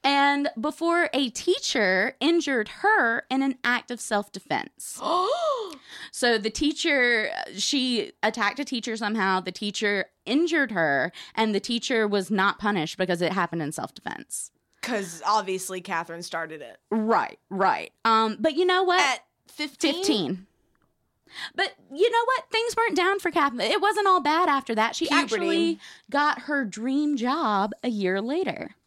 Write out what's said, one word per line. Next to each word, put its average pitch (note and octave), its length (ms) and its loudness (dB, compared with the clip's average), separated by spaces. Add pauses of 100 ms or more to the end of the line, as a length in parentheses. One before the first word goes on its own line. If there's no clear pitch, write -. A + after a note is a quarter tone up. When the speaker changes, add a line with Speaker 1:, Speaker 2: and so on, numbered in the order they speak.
Speaker 1:
And C#4+ 460 2 (120)
before E4 540 0
a C4 160 0
teacher G#3+ 880 0
injured C#4 500 2 (140)
her D#4+ 480 4
in C4+ 120 0
an C4+ 200 0
act B3 300 0
of A#3 80 -8
self-defense. - 1040 -4
Speaker 2:
<gasps> D4+ 60 -2 (1000)
Speaker 1:
So A#3 280 2
the G#3+ 120 -2
teacher, B3+ 800 0 (260)
she B3 560 -2 (100)
attacked G#3+ 380 0
a - 40 -4
teacher A3+ 320 -6
somehow. G3+ 440 0
The F#3 100 -6
teacher G3+ 560 -2 (180)
injured D4 460 2
her, D#3 400 2 (240)
and A3 180 2
the G3 80 0
teacher A#3 460 0
was G3+ 240 0
not G3 300 2
punished G3+ 380 -2
because F3 220 0
it E3+ 120 0
happened E3+ 300 -2
in D3 100 -4
self-defense. - 800 -10 (280)
Speaker 2:
'Cause G3 460 -6
obviously F#3+ 540 -2
Catherine E3+ 420 -6
started D#3+ 400 -8
it. A2+ 160 -18 (120)
Speaker 1:
Right, G#3+ 480 0 (120)
right. F#3+ 420 0 (120)
Um, A3 340 4
but D4+ 160 2
you E4+ 100 2
know F#4 200 4
what? F4+ 160 4
Speaker 2:
At C4 240 0 (240)
fifteen? D4+ 460 -2
Speaker 1:
Fifteen. G#3 520 -2 (1120)
But F#4+ 180 -2 (180)
you F#4+ 180 4
know A#4 160 2
what? C5 260 0
Things A4+ 240 0
weren't A4+ 200 0
down F#4+ 220 2
for - 140 -2
Catherine. C#4 300 2
It D#4+ 180 2
wasn't G4+ 260 2
all F#4 140 6
bad D#4 280 2
after C4+ 280 0
that. A3+ 180 0
She E4 140 -2
Speaker 2:
Puberty. D#4 160 4
Speaker 1:
actually E4+ 540 0 (320)
got D4 320 0
her C#4+ 220 -2
dream C4+ 520 -2
job A3 560 0 (100)
a A#3+ 60 -2
year G3 320 0
later. C4+ 560 -4 (100)